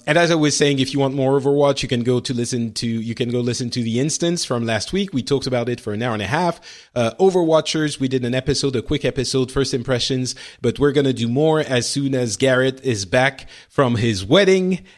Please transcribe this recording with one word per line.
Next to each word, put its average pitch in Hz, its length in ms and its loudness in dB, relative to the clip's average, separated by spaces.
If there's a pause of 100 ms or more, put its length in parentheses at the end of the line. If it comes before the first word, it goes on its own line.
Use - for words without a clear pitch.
and 151 100 2
as 170 140 4
I 170 40 2
was 151 220 2
saying, 143 220 2
if 131 140 -2
you 143 60 0
want 135 140 0
more 135 260 2
Overwatch, 139 440 2
you 135 60 -4
can 120 120 0
go 123 180 0
to 123 140 -4
listen 117 400 -4
to, - 140 -6
you 113 260 -4
can 120 160 -4
go 120 100 -2
listen 120 300 -4
to 120 140 -4
the 113 160 -2
instance 170 440 -2
from 120 220 -2
last 113 280 -2
week. 196 200 -2
We 127 80 -2
talked 131 240 0
about 123 240 -2
it 123 100 -4
for 107 140 -6
an 104 80 -4
hour 120 120 -2
and 104 100 -4
a 95 40 -4
half. 165 320 0 (360)
Uh, 117 240 0
Overwatchers, 160 800 2
we 135 80 0
did 127 180 -2
an 120 80 -2
episode, 131 420 0
a 117 60 -2
quick 147 240 -2
episode, 127 460 -2
first 139 240 -2
impressions, 127 580 -2 (280)
but 117 180 0
we're 143 120 4
gonna 135 220 2
do 117 140 -2
more 156 320 2
as 131 280 0
soon 139 280 -2
as 120 200 -2
Garrett 131 480 2
is 107 220 -2
back 127 420 0 (220)
from 120 280 2
his 104 280 0
wedding 185 540 4 (180)